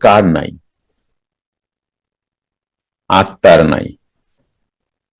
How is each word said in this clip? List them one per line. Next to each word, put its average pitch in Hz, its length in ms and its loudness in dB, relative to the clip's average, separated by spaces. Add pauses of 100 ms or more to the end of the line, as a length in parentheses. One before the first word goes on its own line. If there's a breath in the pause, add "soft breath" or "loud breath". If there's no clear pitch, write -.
কার 107 180 2 (140)
নাই? - 120 -10 (2500)
আত্মার 92 520 2 (120)
নাই, - 140 -8 (1300)